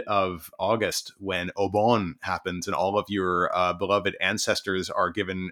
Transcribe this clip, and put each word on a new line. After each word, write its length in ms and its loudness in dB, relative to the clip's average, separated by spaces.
of 420 0
August, 400 2
when 380 -4
Obon 680 2
happens 440 -4
and 80 -2
all 240 2
of 100 0
your, 480 0
uh, 160 2
beloved 480 0
ancestors 720 0
are 200 0
given 420 -4